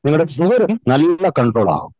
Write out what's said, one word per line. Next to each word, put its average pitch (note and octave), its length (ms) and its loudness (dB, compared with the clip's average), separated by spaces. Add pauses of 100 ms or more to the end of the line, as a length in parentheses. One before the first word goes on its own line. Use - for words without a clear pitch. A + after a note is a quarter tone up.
നിങ്ങളുടെ D#3 220 2
ഷുഗറും G3 600 0
നല്ല E3 400 2
control A#2 420 0
ആകും. - 300 -6